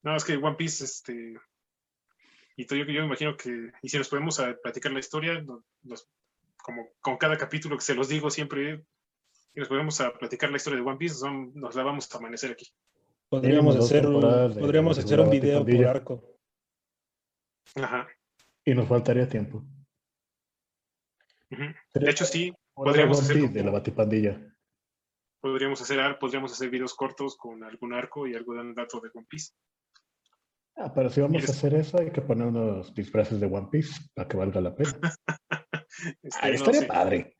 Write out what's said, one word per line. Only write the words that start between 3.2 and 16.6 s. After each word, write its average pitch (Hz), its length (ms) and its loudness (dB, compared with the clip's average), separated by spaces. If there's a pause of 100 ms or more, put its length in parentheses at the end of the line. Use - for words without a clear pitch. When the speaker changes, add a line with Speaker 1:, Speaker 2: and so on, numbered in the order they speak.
Speaker 1:
que, 117 360 -10 (100)
y 127 60 -12
si 147 100 -4
nos 135 100 -4
podemos 147 300 -4
a 123 240 -2
platicar 127 300 -8
la 135 80 -6
historia, 160 420 -6
no-, 123 220 -16 (180)
nos, 120 260 -18 (540)
como 117 240 -12 (140)
con 127 180 -4
cada 156 180 2
capítulo 151 400 -6
que - 60 -8
se 135 140 0
los 135 120 -2
digo 151 220 -2
siempre, 151 540 -6 (680)
si - 80 -14
nos - 80 -6
podemos 147 340 -2
a 123 100 0
platicar 143 380 -4
la 143 80 -4
historia 139 200 -4
de 123 80 -2
One 135 120 -4
Piece, 160 180 -4
son, 135 380 -8
nos 123 200 -12
la 127 80 -2
vamos 139 320 -4
a 120 40 -10
amanecer 117 340 -8
aquí. - 140 -16 (640)
Speaker 2:
Podríamos 139 440 6
Speaker 3:
Tenemos - 20 4
dos 113 100 6
Speaker 2:
hacer 143 200 6
un, 143 60 4
Speaker 3:
temporadas 131 420 6
de - 60 -6
Speaker 2:
podríamos 151 380 4
Speaker 3:
la 135 40 -2
Speaker 2:
hacer 147 180 6
un 160 60 8
Speaker 3:
Batipandilla. 143 380 6
Speaker 2:
video 120 140 6 (100)
por 131 80 2
arco. 131 280 -6 (1500)